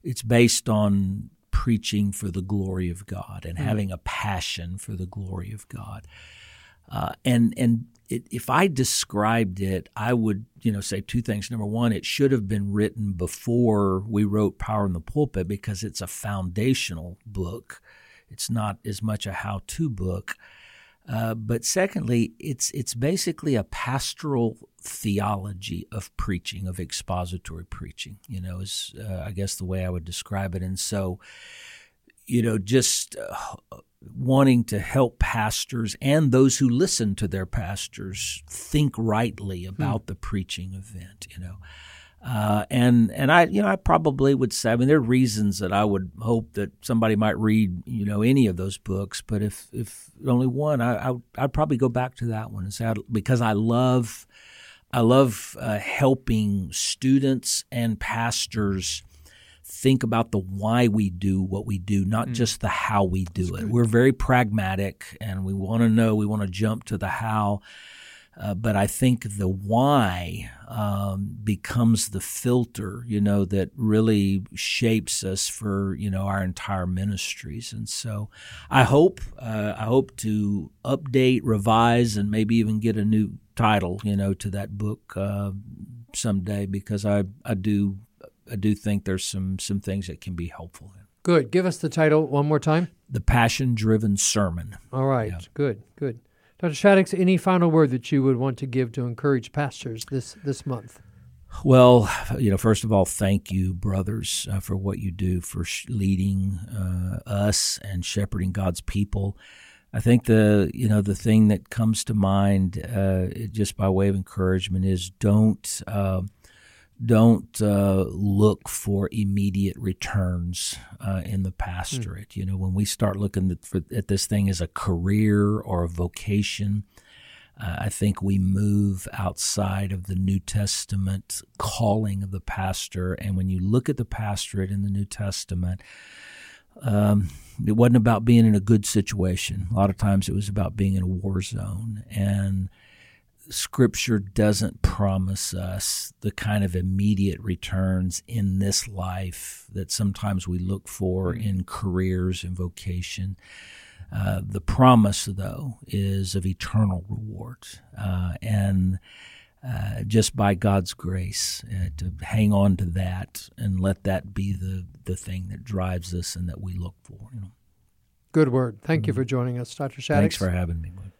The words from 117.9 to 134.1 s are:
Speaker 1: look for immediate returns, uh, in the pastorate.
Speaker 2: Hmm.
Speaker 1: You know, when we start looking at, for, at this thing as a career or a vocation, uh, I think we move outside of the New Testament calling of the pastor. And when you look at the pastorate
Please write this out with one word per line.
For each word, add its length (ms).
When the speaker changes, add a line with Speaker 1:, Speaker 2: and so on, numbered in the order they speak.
Speaker 1:
look 580
for 440
immediate 640
returns, 1000
uh, 240
in 200
the 80
pastorate. 800
Speaker 2:
Hmm. 60
Speaker 1:
You 80
know, 100
when 160
we 120
start 320
looking 340
at, 120
for, 180
at 120
this 180
thing 240
as 120
a 60
career 920
or 240
a 40
vocation, 960
uh, 200
I 80
think 340
we 160
move 760
outside 800
of 160
the 80
New 240
Testament 1040
calling 640
of 80
the 100
pastor. 720
And 240
when 100
you 120
look 300
at 80
the 60
pastorate 680